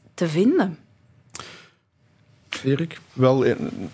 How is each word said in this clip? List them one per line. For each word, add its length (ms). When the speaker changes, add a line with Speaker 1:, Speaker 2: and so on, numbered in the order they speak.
Speaker 1:
te 140
vinden? 500
Speaker 2:
Erik? 360
Speaker 3:
Wel, 340
een, 480